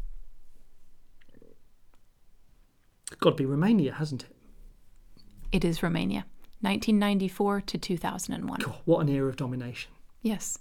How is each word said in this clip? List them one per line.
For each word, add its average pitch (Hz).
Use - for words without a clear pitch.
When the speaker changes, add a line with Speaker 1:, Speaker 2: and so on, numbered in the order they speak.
Speaker 1:
It's -
gotta -
be 135
Romania, 151
hasn't 147
it? -
Speaker 2:
It 190
is 165
Romania. 185
Nineteen 208
ninety-four 202
to -
two 175
thousand -
and -
one. -
Speaker 1:
God, -
what 165
an 147
era 139
of 127
domination. 123
Speaker 2:
Yes. 214